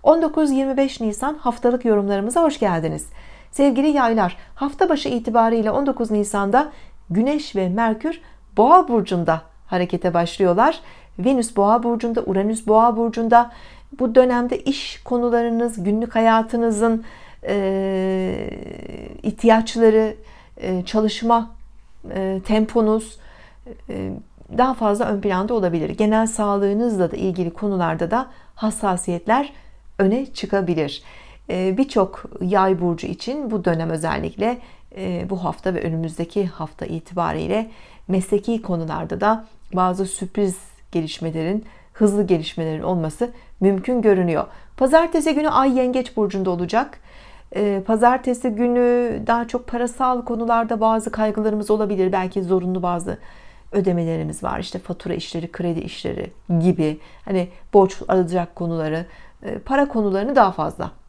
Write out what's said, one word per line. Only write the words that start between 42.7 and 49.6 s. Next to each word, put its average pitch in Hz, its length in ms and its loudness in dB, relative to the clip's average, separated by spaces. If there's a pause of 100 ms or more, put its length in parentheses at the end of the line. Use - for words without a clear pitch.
olması 175 460 -2 (300)
mümkün 196 420 2
görünüyor. 180 420 4 (340)
Pazartesi 320 580 4
günü 302 140 2
Ay 262 280 4
Yengeç 254 400 -2
burcunda 190 320 0
olacak. 180 500 -2 (560)
E, 202 320 0
pazartesi 240 600 2
günü 240 800 0
daha 233 200 0
çok 247 200 -6